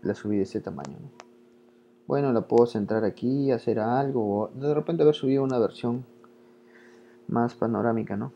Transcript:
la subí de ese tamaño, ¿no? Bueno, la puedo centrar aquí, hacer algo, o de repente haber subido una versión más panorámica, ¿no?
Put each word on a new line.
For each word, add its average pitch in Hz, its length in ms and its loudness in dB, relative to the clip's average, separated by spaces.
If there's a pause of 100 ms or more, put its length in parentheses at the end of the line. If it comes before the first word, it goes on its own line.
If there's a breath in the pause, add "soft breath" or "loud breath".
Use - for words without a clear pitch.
la - 120 -2
subí 104 220 -4
de 98 60 2
ese 98 180 -4
tamaño, 71 400 -10
¿no? 143 100 -16 (960)
Bueno, 139 260 2
la 113 100 2
puedo 120 240 6
centrar 110 380 -2
aquí, 131 460 0
hacer 113 300 0
algo, 117 640 0
o 107 60 -4
de 139 260 -2
repente 156 280 0
haber 151 120 6
subido 135 280 2
una 131 160 0
versión 120 460 0 (1200 loud breath)
más 117 280 0
panorámica, 110 600 -2
¿no? 123 200 -8